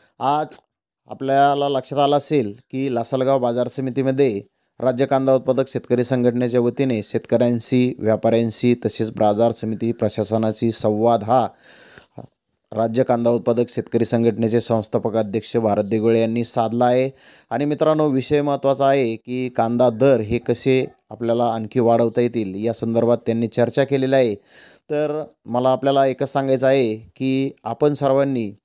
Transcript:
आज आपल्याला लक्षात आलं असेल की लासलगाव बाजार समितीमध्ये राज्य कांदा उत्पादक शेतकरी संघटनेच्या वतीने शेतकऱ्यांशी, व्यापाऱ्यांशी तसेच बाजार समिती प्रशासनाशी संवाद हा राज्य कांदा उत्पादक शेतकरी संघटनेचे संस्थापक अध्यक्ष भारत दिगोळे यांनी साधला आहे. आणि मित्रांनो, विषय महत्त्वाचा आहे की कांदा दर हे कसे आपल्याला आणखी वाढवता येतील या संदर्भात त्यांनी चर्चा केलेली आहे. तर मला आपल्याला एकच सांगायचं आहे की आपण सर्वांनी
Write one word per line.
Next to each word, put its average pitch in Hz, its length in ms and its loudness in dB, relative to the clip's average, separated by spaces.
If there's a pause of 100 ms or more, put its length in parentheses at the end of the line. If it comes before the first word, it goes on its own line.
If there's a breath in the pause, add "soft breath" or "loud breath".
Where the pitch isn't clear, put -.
(200 soft breath)
आज 147 400 -2 (480)
आपल्याला 139 640 2
लक्षात 135 300 -4
आलं 143 180 4
असेल 135 360 -2 (180)
की 135 240 -4
लासलगाव 131 440 0
बाजार 123 280 0
समितीमध्ये 131 760 -2 (380)
राज्य 127 260 0
कांदा 135 280 2
उत्पादक 131 340 0
शेतकरी 123 360 -2
संघटनेच्या 123 580 0
वतीने 120 420 0
शेतकऱ्यांशी, 123 960 0
व्यापाऱ्यांशी 113 760 0 (100)
तसेच 110 260 -4
बाजार 107 400 2
समिती 110 400 -4
प्रशासनाशी 110 800 -2
संवाद 110 520 0
हा 113 240 2 (1200 loud breath)
राज्य 113 320 0
कांदा 117 260 0
उत्पादक 117 400 0
शेतकरी 117 360 -2
संघटनेचे 113 540 2
संस्थापक 110 560 -2
अध्यक्ष 107 420 -2
भारत 107 260 2
दिगोळे 113 380 2
यांनी 113 220 -2
साधला 117 420 0
आहे. 127 240 2 (400 loud breath)
आणि 127 160 -2
मित्रांनो, 156 440 0
विषय 135 320 0
महत्त्वाचा 135 460 0
आहे 135 280 2
की 127 340 -6
कांदा 120 400 2
दर 120 300 4
हे 107 180 -2
कसे 127 480 0 (240)
आपल्याला 117 360 -2
आणखी 113 340 -4
वाढवता 117 420 2
येतील 113 340 -2 (100)
या 113 80 -2
संदर्भात 117 440 0
त्यांनी 117 300 -2
चर्चा 117 360 0
केलेली 135 320 -2
आहे. 123 180 2 (560 loud breath)
तर 151 340 -4 (220)
मला 123 240 0
आपल्याला 139 360 2
एकच 131 260 -2
सांगायचं 135 360 0
आहे 131 280 2
की 131 560 -4 (120)
आपण 147 300 0
सर्वांनी 135 560 0 (140)